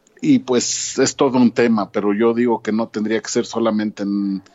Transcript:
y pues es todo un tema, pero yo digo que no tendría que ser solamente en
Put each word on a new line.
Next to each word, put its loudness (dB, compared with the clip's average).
y 4
pues -2
es 0
todo 2
un 6
tema, 0
pero 0
yo 2
digo 0
que -4
no -2
tendría -2
que -10
ser -2
solamente -2
en -2